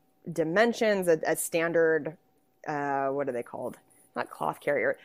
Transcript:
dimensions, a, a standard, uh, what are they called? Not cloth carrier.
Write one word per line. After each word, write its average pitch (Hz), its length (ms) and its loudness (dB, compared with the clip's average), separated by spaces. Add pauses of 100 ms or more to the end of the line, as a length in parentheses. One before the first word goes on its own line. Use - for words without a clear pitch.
(320)
dimensions, 196 760 2
a, 160 180 4
a 160 100 0
standard, 165 800 0 (520)
uh, 143 400 -2
what 139 200 -2
are 135 40 -2
they 120 120 -4
called? 120 340 -10 (380)
Not - 140 -4
cloth 156 300 -6
carrier. 131 460 0